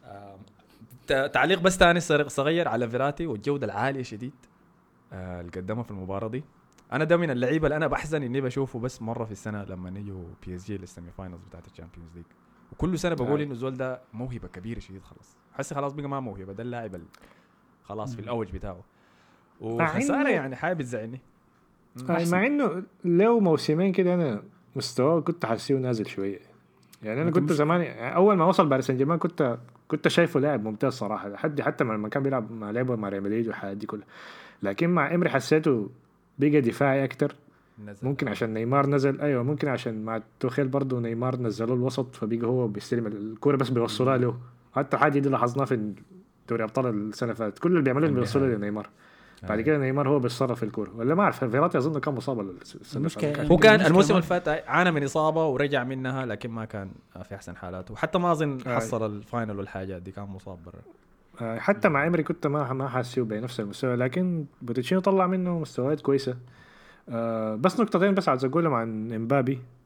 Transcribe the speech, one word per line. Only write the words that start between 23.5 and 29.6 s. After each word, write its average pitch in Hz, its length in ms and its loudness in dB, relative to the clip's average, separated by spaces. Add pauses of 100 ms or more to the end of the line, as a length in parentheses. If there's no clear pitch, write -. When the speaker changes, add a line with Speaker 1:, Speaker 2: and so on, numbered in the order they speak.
Speaker 2:
كده 180 220 4
أنا 143 280 0 (340)
مستواه 147 440 2
كنت 165 260 -2
حاسيه 113 280 0
نازل 123 320 0
شوية. 98 320 -6 (640)
يعني 110 180 -4
أنا 165 80 2
Speaker 3:
أنت 160 100 0
Speaker 2:
كنت 156 120 2
Speaker 3:
مش 165 60 2
Speaker 2:
زمان، 160 260 2 (160)
أول 180 380 4
ما 165 80 4
وصل 175 240 6
باريس 131 180 2
سان 131 100 0
جيرمان 143 220 2
كنت، 139 400 0 (300)